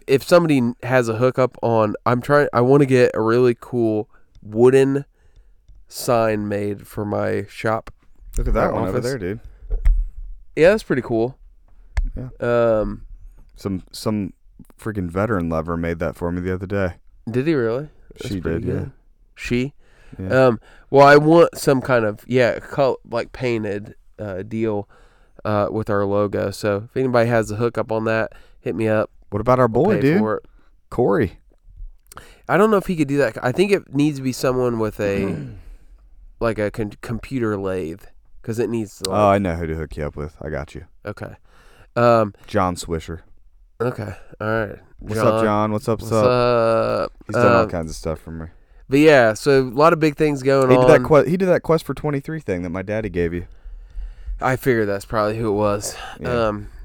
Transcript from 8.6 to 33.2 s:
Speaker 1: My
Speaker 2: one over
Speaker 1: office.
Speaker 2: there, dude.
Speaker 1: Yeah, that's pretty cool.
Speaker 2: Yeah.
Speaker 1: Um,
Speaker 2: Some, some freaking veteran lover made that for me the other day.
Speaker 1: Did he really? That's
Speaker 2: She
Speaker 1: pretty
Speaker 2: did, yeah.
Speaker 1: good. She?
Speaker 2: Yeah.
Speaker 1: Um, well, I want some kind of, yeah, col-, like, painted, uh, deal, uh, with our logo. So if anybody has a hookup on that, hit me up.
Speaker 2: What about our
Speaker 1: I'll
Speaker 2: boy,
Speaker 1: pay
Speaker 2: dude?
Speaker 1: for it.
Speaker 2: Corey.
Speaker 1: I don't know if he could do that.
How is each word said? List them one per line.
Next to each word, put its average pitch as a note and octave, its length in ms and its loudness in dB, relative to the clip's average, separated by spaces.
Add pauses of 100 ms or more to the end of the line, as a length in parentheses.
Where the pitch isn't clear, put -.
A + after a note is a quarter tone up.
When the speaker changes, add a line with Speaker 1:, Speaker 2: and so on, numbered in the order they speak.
Speaker 1:
My A2 80 -2
Speaker 2:
one F#2+ 80 -2
over G#2+ 100 -2
Speaker 1:
office. B2 120 -4
Speaker 2:
there, C#3 80 -6
dude. G2 220 -6 (1120)
Speaker 1:
Yeah, D#3+ 160 6
that's G#3+ 120 2
pretty C3+ 200 -2
cool. A#2+ 360 -2 (760)
Speaker 2:
Yeah. B2+ 120 -10 (120)
Speaker 1:
Um, A2+ 600 0 (540)
Speaker 2:
Some, F#2+ 260 -6 (100)
some G#2 400 -4 (460)
freaking G2+ 320 -6
veteran F#2+ 380 -2
lover E2 280 -2
made E2+ 220 -4
that E2 180 -4
for E2+ 140 -4
me F2+ 100 -4
the F#2 120 -4
other F#2 140 -8
day. F#2+ 280 -2 (360)
Speaker 1:
Did B2+ 160 -2
he E3 80 0
really? B2+ 340 -2 (220)
That's - 180 -12
Speaker 2:
She G2 120 -6
Speaker 1:
pretty E2 200 -4
Speaker 2:
did, F2+ 80 -6
yeah. - 120 -4
Speaker 1:
good. - 100 -10 (440)
She? B2 400 -4 (440)
Speaker 2:
Yeah. B2+ 280 2
Speaker 1:
Um, A#2 140 2 (300)
well, C#3 160 8
I D3 100 10
want D#3+ 420 6
some C#3 220 2
kind A#2+ 240 0
of, G#2+ 220 -6
yeah, A#2+ 320 2
col-, - 420 -2 (100)
like, A#2 220 -6
painted, G#2+ 640 -6 (240)
uh, F#2+ 240 -8
deal, A2 460 -4 (560)
uh, G#2 260 0
with G#2+ 200 -4
our G2+ 140 0
logo. G2 460 0
So G#2 400 -2
if - 60 -8
anybody A#2+ 320 2
has A2+ 220 0
a G#2 60 -8
hookup A2+ 340 -4
on A2 140 -2
that, A2 280 -2 (280)
hit A2 140 -6
me A2 140 -2
up. G#2+ 220 0 (200)
Speaker 2:
What G#2 100 -4
about B2 180 2
our B2+ 60 6
Speaker 1:
I'll A#2+ 40 4
Speaker 2:
boy, D3 280 2
Speaker 1:
pay G#2 60 0
Speaker 2:
dude? D3+ 180 4
Speaker 1:
for G#2+ 180 0
it. - 60 -14 (460)
Speaker 2:
Corey. C3+ 480 0 (1120)
Speaker 1:
I C#3 80 0
don't G#3+ 140 4
know G#3 60 2
if F#3 100 -2
he F#3+ 100 -2
could D3+ 120 0
do C#3+ 100 -2
that. A#2+ 240 0